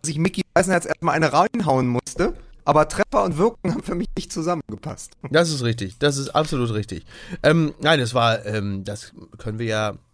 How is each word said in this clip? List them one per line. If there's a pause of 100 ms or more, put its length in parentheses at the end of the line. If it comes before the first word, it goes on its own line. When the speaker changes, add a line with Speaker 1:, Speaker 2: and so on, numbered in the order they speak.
Speaker 1:
dass
ich
Micky (100)
Beisenherz
erstmal
eine
reinhauen
musste. (300)
Aber
Treffer
und
Wirkung
haben
für
mich
nicht
zusammengepasst. (180)
Speaker 2:
Das
ist
richtig.
Das
ist
absolut
richtig. (360)
Ähm,
nein,
es
war,
ähm,
das (240)
können
wir
ja (200)